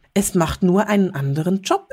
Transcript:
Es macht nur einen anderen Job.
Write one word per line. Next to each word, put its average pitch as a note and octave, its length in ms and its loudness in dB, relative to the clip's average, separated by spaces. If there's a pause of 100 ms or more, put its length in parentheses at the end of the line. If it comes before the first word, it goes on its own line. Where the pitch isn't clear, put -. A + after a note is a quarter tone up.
(140)
Es G3 200 -2
macht E3 300 0
nur F#3+ 240 2
einen G3+ 260 2
anderen D#3 500 -2
Job. - 300 -4